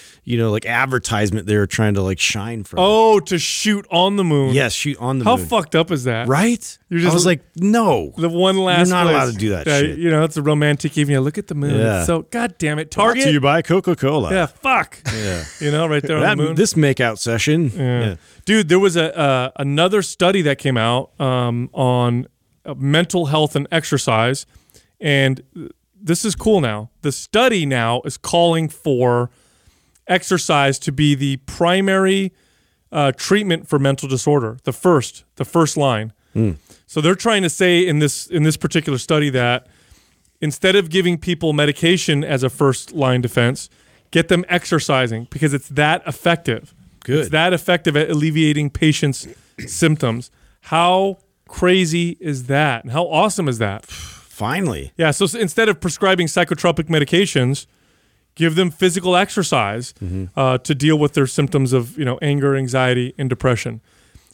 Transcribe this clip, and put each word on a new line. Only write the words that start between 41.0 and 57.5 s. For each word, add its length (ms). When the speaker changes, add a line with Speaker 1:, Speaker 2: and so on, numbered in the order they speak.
Speaker 2:
people 340
medication 720
as 180
a 80
first 420
line 280
defense, 480
get 180
them 200
exercising 840
because 220
it's 160
that 380
effective. 680
Speaker 1:
Good. 160
Speaker 2:
It's 100
that 220
effective 440
at 140
alleviating 600
patients' 580
symptoms. 640
How 560
crazy 720
is 240
that? 400
And 80
how 140
awesome 420
is 100
that? 280
Speaker 1:
Finally. 580
Speaker 2:
Yeah, 140
so 140
s-, 100
instead 340
of 120
prescribing 480
psychotropic 560
medications, 840